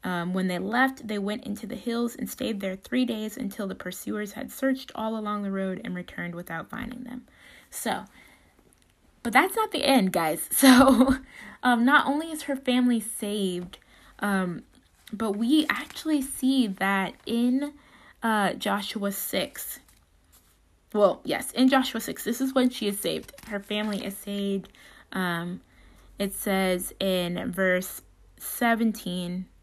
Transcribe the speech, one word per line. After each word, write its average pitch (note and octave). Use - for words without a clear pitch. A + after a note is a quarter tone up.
Um, F3+
when F#3+
they F3+
left, A#3+
they G#3+
went G3+
into G3+
the F#3+
hills A#3
and -
stayed G#3
there F#3+
three B3+
days G#3+
until G3
the F#3+
pursuers G3+
had -
searched C4
all A3
along G#3
the G3
road F#3+
and F#3
returned F3
without E3
finding -
them. -
So, -
but A#3
that's E4+
not A4
the -
end, G#3
guys. E3
<laughs> -
So, C4
um, A#3+
not C#4
only D#4
is D4+
her C#4+
family B3
saved, G3
um, F#3+
but G#3
we B3+
actually -
see C4
that F#3+
in, B3
uh, G#3+
Joshua G3+
six. -
Well, G#3
yes, -
in B3+
Joshua B3+
six, -
this -
is C4+
when B3+
she A3
is G3+
saved. -
Her G#3
family G#3
is G3
saved. G3+
Um, F3
it G3
says F#3+
in F3+
verse F#3
seventeen F#3